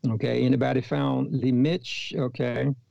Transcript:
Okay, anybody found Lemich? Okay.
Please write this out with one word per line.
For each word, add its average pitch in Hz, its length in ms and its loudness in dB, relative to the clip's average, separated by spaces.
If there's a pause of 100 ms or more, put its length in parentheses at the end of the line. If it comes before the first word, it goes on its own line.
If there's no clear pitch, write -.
Okay, 120 360 0
anybody 127 380 2
found 139 500 -2
Lemich? 131 840 0
Okay. 127 560 -2 (180)